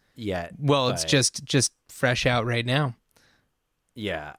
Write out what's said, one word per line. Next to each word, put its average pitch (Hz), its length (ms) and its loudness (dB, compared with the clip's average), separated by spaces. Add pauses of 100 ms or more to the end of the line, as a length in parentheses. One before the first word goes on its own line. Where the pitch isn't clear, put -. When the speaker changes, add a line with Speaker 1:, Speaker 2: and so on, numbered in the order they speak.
(160)
Speaker 1:
yet, 90 420 -6
Speaker 2:
Well, 139 300 2
it's 90 160 -2
Speaker 1:
but - 60 -4
Speaker 2:
just, 139 340 2
just - 280 2 (160)
fresh 123 380 0
out 120 200 2
right 120 200 -2
now. 131 300 0 (1000)
Speaker 1:
Yeah. 82 440 -6